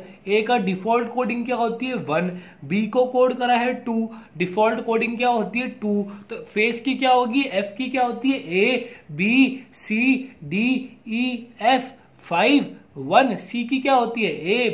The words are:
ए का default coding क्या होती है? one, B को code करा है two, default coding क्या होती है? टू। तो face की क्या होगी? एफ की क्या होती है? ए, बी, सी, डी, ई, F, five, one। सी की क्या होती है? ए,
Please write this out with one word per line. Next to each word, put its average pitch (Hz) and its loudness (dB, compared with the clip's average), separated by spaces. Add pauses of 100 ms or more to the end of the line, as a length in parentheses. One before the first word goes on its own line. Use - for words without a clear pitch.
(280)
ए 214 4
का 240 2
default 220 0
coding 240 -2
क्या 247 -2
होती 233 -2
है? 254 -4
one, 165 -2 (340)
B 196 0
को 247 2
code 254 2
करा 247 2
है 240 0
two, 226 -2 (300)
default 214 0
coding 233 0
क्या 247 2
होती 220 0
है? 247 -4
टू। 208 -2 (280)
तो 226 -10
face 233 -2
की 262 -2
क्या 254 2
होगी? 247 2
एफ 202 -4
की 262 -4
क्या 254 0
होती 240 0
है? 269 0 (200)
ए, 240 0 (140)
बी, 240 2 (100)
सी, 254 0 (140)
डी, 220 -2 (100)
ई, 240 -4 (180)
F, 254 2 (320)
five, 220 2 (240)
one। 196 4
सी - -8
की 262 -2
क्या 269 2
होती 233 0
है? 185 0
ए, 196 0